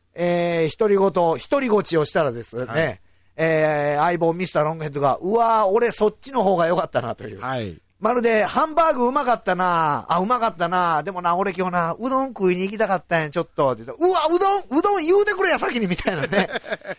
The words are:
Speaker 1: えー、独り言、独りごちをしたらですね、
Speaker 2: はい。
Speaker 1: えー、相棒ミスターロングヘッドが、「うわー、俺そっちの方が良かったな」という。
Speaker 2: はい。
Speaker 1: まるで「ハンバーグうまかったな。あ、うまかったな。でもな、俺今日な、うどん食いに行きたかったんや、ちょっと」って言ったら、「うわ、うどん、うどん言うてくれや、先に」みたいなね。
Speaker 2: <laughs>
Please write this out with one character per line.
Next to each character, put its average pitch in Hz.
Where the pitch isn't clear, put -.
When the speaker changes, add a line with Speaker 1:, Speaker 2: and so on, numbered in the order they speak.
Speaker 1:
え 175
ー、 -
独 220
り 202
言、 190
独 170
り 262
ご 214
ち -
を 151
し -
た 175
ら 143
で 117
す -
ね、 123
Speaker 2:
は 117
い。 131
Speaker 1:
え 151
ー、 147
相 175
棒 165
ミ 180
ス -
タ 160
ー 151
ロ 156
ン 165
グ 156
ヘ 151
ッ -
ド 143
が、 135
「う 185
わ 226
ー、 -
俺 226
そ 208
っ 208
ち 277
の 254
方 190
が 170
良 175
か 170
っ 156
た 127
な」 120
と 120
い 107
う。 95
Speaker 2:
は 123
い。 92
Speaker 1:
ま 220
る 247
で 220
「ハ 254
ン 311
バ 320
ー 294
グ 247
う 247
ま 285
か 240
っ 214
た 185
な。 165
あ、 170
う 185
ま 247
か 226
っ 196
た 170
な。 170
で 180
も 180
な、 175
俺 196
今 180
日 -
な、 170
う 240
ど 262
ん 269
食 196
い 180
に 185
行 196
き 220
た 214
か 190
っ 170
た 170
ん 160
や、 151
ち 160
ょ 170
っ 160
と」 139
っ 120
て 113
言 127
っ -
た 294
ら、 359
「う -
わ、 320
う 349
ど 392
ん、 -
う 339
ど 403
ん 339
言 320
う 403
て 415
く 370
れ 370
や、 294
先 247
に」 214
み 175
た -
い 175
な 147
ね。 190
Speaker 2:
<laughs> 190